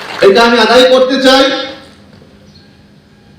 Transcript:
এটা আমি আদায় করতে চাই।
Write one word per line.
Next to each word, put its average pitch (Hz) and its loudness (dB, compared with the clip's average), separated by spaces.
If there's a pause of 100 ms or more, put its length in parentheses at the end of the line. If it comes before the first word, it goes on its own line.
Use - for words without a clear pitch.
(300)
এটা 226 2
আমি 240 0
আদায় 247 2
করতে 262 0
চাই। 262 2 (1900)